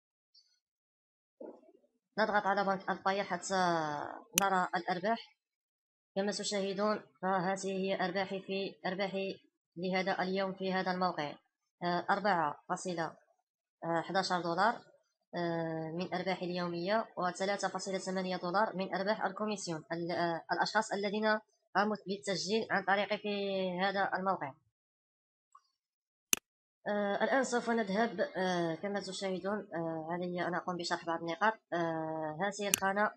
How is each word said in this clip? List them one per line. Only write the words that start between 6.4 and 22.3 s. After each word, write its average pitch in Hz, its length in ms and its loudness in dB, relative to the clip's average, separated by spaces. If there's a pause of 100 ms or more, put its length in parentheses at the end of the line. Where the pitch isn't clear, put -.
فهذه 190 500 0
هي 190 340 0
أرباحي 190 340 -2
في، 196 360 -4 (100)
أرباحي 190 540 -2 (380)
لهذا 185 440 2
اليوم 185 320 0
في 190 200 -2
هذا 185 180 2
الموقع. 170 420 0 (500)
آه، 175 260 2
أربعة 190 600 2
فاصلة 175 460 -2 (680)
حداشر 175 580 2
دولار، 175 340 4 (600)
آه، 165 580 -2
من 175 200 -4
أرباحي 180 320 -2
اليومية، 175 600 0 (120)
وثلاثة 190 500 0
فاصلة 190 300 -2
ثمانية 185 400 -2
دولار 185 380 0
من 185 200 -2
أرباح 190 300 0
الكوميسيون، 190 640 -4
ال-، 170 200 -2
آه، 165 400 0
الأشخاص 180 420 2
الذين 214 460 2 (360)
قاموا 208 200 4 (120)
بالتسجيل 196 640 0